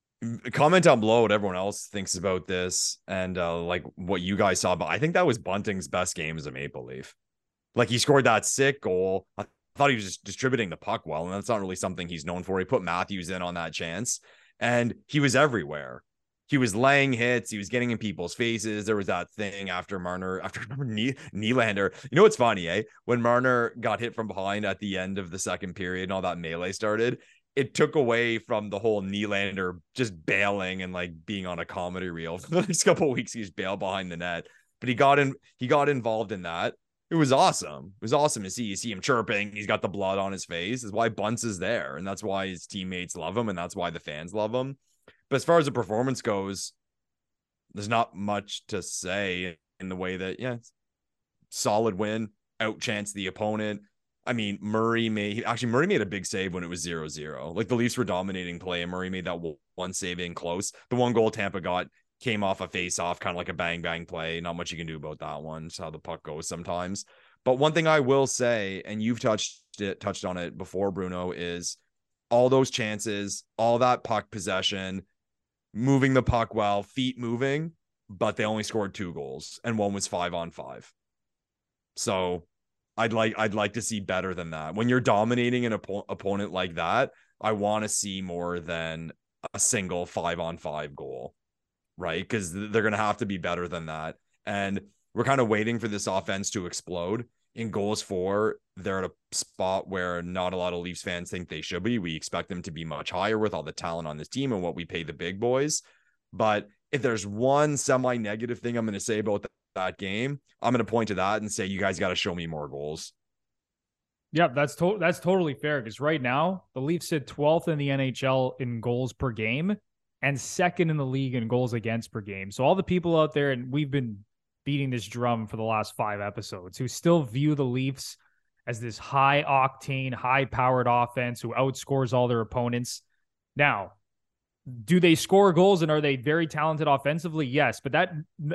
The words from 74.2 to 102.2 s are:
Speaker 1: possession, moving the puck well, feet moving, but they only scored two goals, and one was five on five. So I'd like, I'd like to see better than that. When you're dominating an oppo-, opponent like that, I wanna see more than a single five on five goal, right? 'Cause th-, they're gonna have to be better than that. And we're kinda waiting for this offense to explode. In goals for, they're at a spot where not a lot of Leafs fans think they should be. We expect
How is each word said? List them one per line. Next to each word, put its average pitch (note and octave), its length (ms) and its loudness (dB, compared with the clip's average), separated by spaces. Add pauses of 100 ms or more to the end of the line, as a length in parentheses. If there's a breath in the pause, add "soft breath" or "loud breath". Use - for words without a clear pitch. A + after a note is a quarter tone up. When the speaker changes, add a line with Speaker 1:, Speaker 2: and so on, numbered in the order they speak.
Speaker 1:
possession, F#2+ 720 -2 (720)
moving C3 400 4
the B2+ 80 6
puck A2+ 320 2
well, G#2 280 2
feet B2+ 360 -4
moving, C3+ 540 -2 (360)
but G#2 280 -2
they G#2+ 100 0
only G#2+ 160 0
scored G2+ 320 -2
two F2+ 180 -6
goals, C#2+ 500 -10
and A#2 140 -2
one G2+ 160 2
was G2 140 -4
five F2 260 -2
on E2+ 180 -4
five. B1+ 400 -14 (1080)
So F#2 480 0 (520)
I'd A2+ 160 2
like, A2+ 240 2
I'd G#2+ 160 2
like G#2 220 0
to A#2 80 -4
see G#2 180 -4
better F#2 320 -2
than E2+ 200 -8
that. D#2 220 -8
When A2+ 140 2
you're B2+ 120 6
dominating A#2+ 640 4
an A2+ 60 0
oppo-, G2+ 360 -4
opponent G2 420 -2
like F#2 260 -4
that, G2 340 2 (320 soft breath)
I G#2+ 100 2
wanna G#2+ 380 0
see F#2+ 320 -4
more F2 360 -4
than E2 540 -6 (400)
a - 60 -6
single F2+ 480 0
five E2+ 340 -2
on E2 160 -4
five D2+ 400 -8
goal, C2+ 380 -12 (640)
right? F2 280 -4
'Cause F#2+ 260 -2
th-, G#2 200 -6
they're A2 100 4
gonna G#2 140 2
have G#2 220 0
to A#2 80 -2
be G2 120 -2
better F2 300 -2
than E2 180 -8
that. D#2 300 -8 (300)
And G2 340 -2 (340)
we're A#2 100 0
kinda C3+ 200 4
waiting A2 340 2
for A2+ 100 -4
this G#2 180 -6
offense G2 460 -2
to F2+ 140 -4
explode. F2+ 600 -4 (280)
In A2+ 160 -6
goals G2+ 320 -2
for, G2 540 0 (200)
they're F#2+ 260 -2
at F2+ 80 -4
a - 240 -16
spot - 540 -2
where F2+ 320 -2
not F2+ 320 -2
a F#2 40 -4
lot F2+ 180 -2
of F2 60 -4
Leafs F2 200 -8
fans F2 300 -6
think F2+ 180 -8
they D#2 140 -8
should F2+ 200 -6
be. A#2 160 0
We E2+ 160 -4
expect - 360 -6